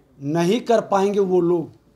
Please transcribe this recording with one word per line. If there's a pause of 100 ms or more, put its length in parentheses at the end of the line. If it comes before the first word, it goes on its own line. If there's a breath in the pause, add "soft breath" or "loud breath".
(200)
नहीं
कर
पाएंगे
वो
लोग। (240)